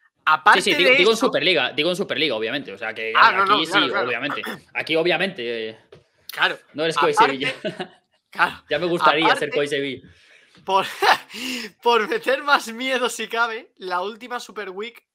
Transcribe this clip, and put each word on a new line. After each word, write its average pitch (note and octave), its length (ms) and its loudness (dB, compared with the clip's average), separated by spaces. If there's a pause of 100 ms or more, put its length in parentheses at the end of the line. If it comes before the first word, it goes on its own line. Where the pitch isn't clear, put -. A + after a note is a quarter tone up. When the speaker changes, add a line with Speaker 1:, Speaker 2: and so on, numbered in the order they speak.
(240)
Speaker 1:
aparte F#3 380 6
Speaker 2:
Sí, F#3+ 100 2
sí, - 60 2
digo, F3 120 6
Speaker 1:
de E3+ 60 6
Speaker 2:
digo F#3 140 6
en A3+ 60 6
Speaker 1:
eso B3+ 100 0
Speaker 2:
Superliga, D3 460 2
digo D3+ 180 0
en F3+ 60 -2
Superliga, D3 380 -2
obviamente. A2 380 -6
O G2 60 -14
sea, A2 160 -8
que A2+ 200 -6
Speaker 1:
Ah, F#3 140 8
Speaker 2:
aquí G3+ 80 0
Speaker 1:
no, G3 100 2
no, G3+ 180 2
Speaker 2:
sí, D#3+ 60 -6
Speaker 1:
claro, F3+ 180 2
claro. G#2+ 200 -2
Speaker 2:
obviamente. B2 340 -4 (320)
Aquí, B2+ 220 -2
obviamente, D3+ 720 -2
eh, A2 100 -16 (540)
Speaker 1:
Claro. D#3+ 260 -2 (140)
Speaker 2:
no D3 120 -4
eres D#3+ 120 -2
Speaker 1:
Aparte D3 200 0
Speaker 2:
Kobe D#3+ 100 6
Sevilla. C#3 360 -4
<laughs> - 400 -10 (280)
Speaker 1:
Claro. - 380 -4
Speaker 2:
Ya D3 100 -2
me E3+ 80 -4
gustaría D#3 400 2
ser B3 80 4
Speaker 1:
Aparte D3+ 180 -4
Speaker 2:
Kobe D3 160 -2
Sevilla. C#3 400 -6 (560)
Speaker 1:
Por, F#3+ 200 2
<laughs> - 960 -4
por A3+ 260 2
meter B3 340 -2
más C4+ 300 0
miedo, B3 360 -2
si A3 200 -8
cabe, A#3 480 -4
la F3+ 240 -4
última A3+ 400 -10
Super G3+ 300 -12
Week G#3+ 440 -12